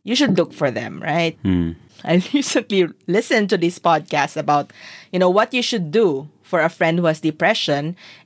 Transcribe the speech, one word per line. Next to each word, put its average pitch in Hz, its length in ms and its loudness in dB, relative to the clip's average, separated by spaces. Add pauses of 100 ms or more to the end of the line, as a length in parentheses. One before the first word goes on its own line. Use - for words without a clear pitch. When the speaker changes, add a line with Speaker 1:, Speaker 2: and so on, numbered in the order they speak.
Speaker 1:
you 214 100 -4
should 247 220 2
look 170 160 0
for 139 180 -2
them, 110 300 -8
right? 165 420 -2
Speaker 2:
Hmm. 87 300 0 (320)
Speaker 1:
I 170 240 2
<laughs> - 60 -4
recently 220 540 0 (180)
listened 208 440 0
to 208 60 0
this 170 220 0
podcast 156 580 0
about, 147 360 0 (400)
you - 60 -2
know, 180 120 4
what 214 240 2
you 247 80 0
should 185 280 -4
do 151 380 0 (140)
for - 180 -2
a 156 80 4
friend 170 300 0
who 175 80 2
has 156 140 0
depression. 160 760 -2 (300)